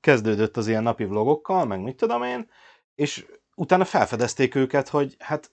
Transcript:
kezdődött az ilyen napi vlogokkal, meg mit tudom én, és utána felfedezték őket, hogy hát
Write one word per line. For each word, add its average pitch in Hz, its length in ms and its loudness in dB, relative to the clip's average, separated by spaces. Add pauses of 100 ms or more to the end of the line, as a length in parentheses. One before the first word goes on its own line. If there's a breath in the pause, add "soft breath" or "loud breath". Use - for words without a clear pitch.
kezdődött 110 560 2
az 107 120 -2
ilyen 110 140 0
napi 113 220 -2
vlogokkal, 143 600 0
meg 98 180 -4
mit 127 140 -8
tudom 240 260 -2
én, 247 260 -8 (460 soft breath)
és - 320 -4 (280)
utána 185 300 2
felfedezték 123 680 0
őket, 135 340 0
hogy 143 300 -2
hát - 340 -8